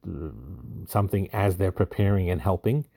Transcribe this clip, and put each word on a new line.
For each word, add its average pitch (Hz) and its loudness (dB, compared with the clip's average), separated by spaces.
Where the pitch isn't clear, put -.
uh, 78 -8
something 101 0
as 98 2
they're 95 0
preparing 98 2
and 90 0
helping. 110 0